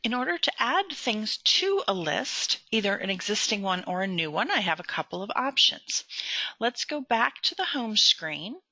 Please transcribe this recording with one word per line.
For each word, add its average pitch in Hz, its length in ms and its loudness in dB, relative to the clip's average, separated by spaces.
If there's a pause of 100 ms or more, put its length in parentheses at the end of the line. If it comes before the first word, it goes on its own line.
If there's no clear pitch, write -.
In 233 120 -2
order 269 240 -2
to - 240 -2
add 302 320 2
things 214 460 -4
to 392 500 2
a 202 40 2
list, 180 640 0 (120)
either 202 240 2
an 190 140 -4
existing 202 540 -2
one 185 200 0
or 180 180 -2
a 190 60 0
new 165 240 0
one, 202 180 0
I 339 120 2
have 175 180 0
a 175 40 -8
couple - 380 -4
of 202 140 -8
options. - 720 2 (540)
Let's 240 260 -2
go 294 160 -4
back 247 400 2
to - 140 0
the - 100 -2
home 226 320 0
screen. 170 640 2 (100)